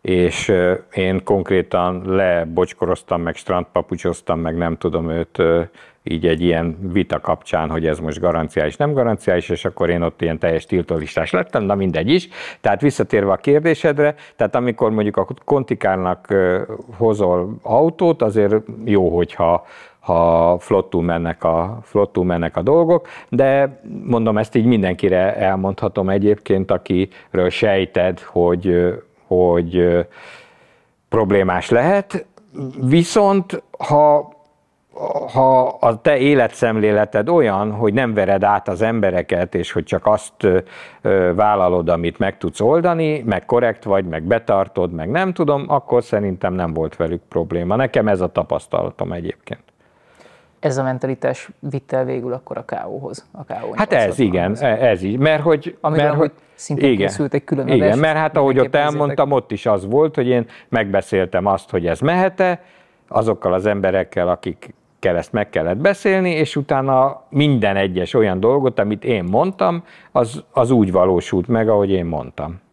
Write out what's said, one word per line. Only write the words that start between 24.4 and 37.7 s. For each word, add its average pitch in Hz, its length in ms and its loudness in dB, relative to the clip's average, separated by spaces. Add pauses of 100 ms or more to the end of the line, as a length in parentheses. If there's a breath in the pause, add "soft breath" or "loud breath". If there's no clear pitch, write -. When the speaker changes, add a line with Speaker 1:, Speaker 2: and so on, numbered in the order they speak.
Speaker 1:
így 113 100 2
mindenkire 95 720 2
elmondhatom 95 720 -2
egyébként, 98 640 0
akiről 90 800 -2
sejted, 92 680 0
hogy, 87 720 0 (320)
hogy, 87 500 2
ö, 87 240 4 (1080 loud breath)
problémás 95 640 0
lehet. 170 560 0 (540)
Viszont, 180 840 2 (160)
ha, 151 560 2 (960)
ha 131 300 4
a 117 380 0
te 147 160 2
életszemléleted 110 1120 2
olyan, 107 440 2